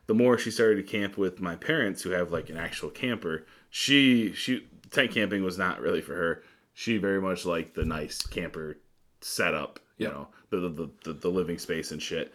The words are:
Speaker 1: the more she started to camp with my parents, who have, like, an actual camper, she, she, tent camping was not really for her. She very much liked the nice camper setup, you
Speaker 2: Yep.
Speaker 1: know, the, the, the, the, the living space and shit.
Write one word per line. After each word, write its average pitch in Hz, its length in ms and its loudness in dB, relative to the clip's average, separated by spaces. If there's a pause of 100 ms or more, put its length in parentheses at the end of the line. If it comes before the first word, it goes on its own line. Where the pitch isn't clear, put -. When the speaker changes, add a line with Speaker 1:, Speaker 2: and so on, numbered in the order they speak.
Speaker 1:
the 110 80 2
more 120 240 6
she 117 120 -2
started 110 260 4
to 98 60 -2
camp 101 360 -4
with 95 220 0
my 85 160 -2
parents, 120 460 0
who 90 80 -4
have, 90 200 0
like, 80 180 -4
an 80 80 -10
actual 80 340 -6
camper, 95 540 -4 (260)
she, 131 640 6
she, - 320 -4 (260)
tent 120 180 4
camping 101 320 0
was 92 160 -2
not 92 220 0
really 82 200 2
for 71 140 -10
her. 85 280 0 (320)
She 117 240 0
very 98 220 2
much 92 240 -2
liked 85 300 -2
the 78 100 0
nice 78 380 -4
camper 80 540 -6 (440)
setup, 80 600 -2 (180)
you 107 80 -2
Speaker 2:
Yep. 71 80 -6
Speaker 1:
know, 71 140 -12 (220)
the, 104 100 0
the, 90 80 -2
the, 78 220 -6 (140)
the, 80 100 -6
the 90 140 -2
living 85 300 0
space 80 320 -4
and 78 100 -8
shit. - 340 -6